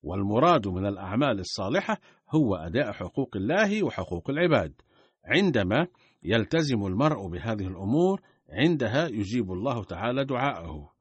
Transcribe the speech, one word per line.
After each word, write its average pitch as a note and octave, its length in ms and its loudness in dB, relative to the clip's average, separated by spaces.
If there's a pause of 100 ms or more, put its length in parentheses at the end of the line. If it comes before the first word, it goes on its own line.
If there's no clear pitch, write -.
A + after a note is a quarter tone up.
والمراد G2+ 640 2
من F#2 180 -2
الأعمال G2+ 540 0
الصالحة A#2+ 600 -4 (340)
هو B2 200 4
أداء F#2 360 -2
حقوق G#2 460 -6
الله G3 460 2
وحقوق F2+ 460 -4
العباد. C#3 440 2 (520)
عندما C3+ 640 2 (360)
يلتزم A2+ 640 2
المرء G#2 420 0
بهذه G2 400 -6
الأمور C3 540 2 (280)
عندها C3+ 580 2
يجيب G#2 440 -2
الله A2 320 -2
تعالى A#2+ 420 -4
دعاءه. F#2 760 -4